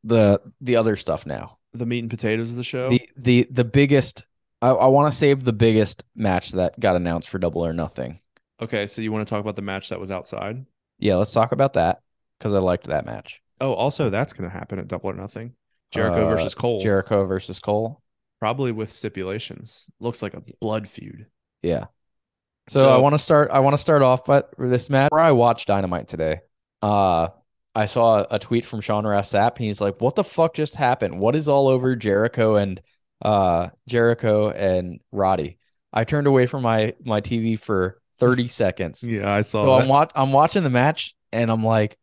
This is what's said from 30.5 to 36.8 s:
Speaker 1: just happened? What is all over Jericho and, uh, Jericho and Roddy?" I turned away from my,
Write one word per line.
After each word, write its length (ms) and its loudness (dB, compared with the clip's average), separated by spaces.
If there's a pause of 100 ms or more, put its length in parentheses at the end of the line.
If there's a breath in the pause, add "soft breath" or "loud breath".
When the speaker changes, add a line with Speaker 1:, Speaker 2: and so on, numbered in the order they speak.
Speaker 1:
just 200 -6
happened? 460 -2
What 160 2
is 120 -2
all 200 4
over 260 2
Jericho 600 0
and, 240 -2 (440)
uh, 440 2 (200)
Jericho 640 2
and 480 -2 (140)
Roddy?" 460 -2 (340)
I 100 0
turned 240 -2
away 200 4
from 160 -6
my, 320 0 (100)